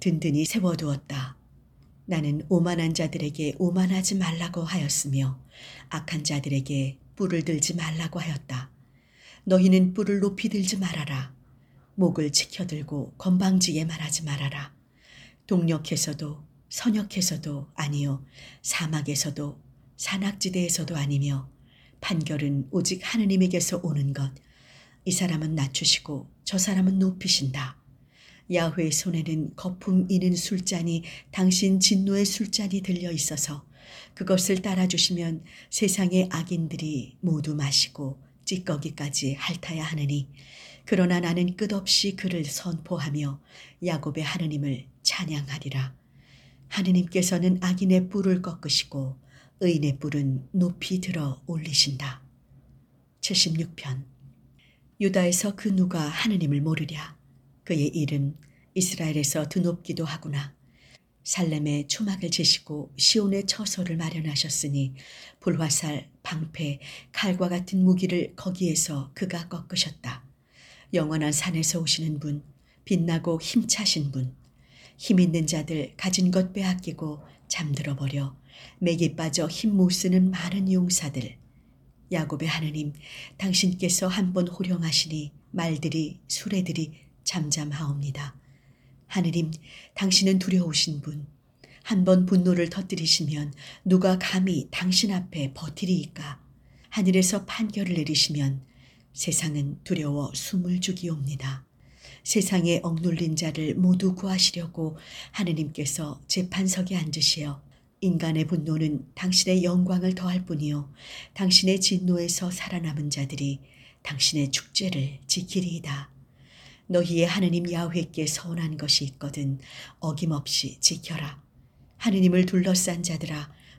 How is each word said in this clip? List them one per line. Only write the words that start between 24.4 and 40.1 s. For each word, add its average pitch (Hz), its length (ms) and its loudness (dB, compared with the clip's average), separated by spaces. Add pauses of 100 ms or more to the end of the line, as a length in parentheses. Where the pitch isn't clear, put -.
이 185 40 0
사람은 160 440 0
낮추시고 143 760 0 (160)
저 190 140 -2
사람은 190 400 2
높이신다. 139 800 0 (760)
야훼의 165 400 0
손에는 160 640 -2
거품 185 540 0
이는 180 260 4
술잔이 170 680 -2 (280)
당신 190 500 4
진노의 196 460 4
술잔이 196 560 -2
들려 175 280 -2
있어서 147 560 -4 (480)
그것을 185 480 2
따라주시면 175 800 0 (260)
세상의 185 600 2
악인들이 160 920 -4
모두 151 340 0
마시고 139 680 -2 (220)
찌꺼기까지 143 920 -4
핥아야 165 440 -6
하느니, 147 460 -2 (560)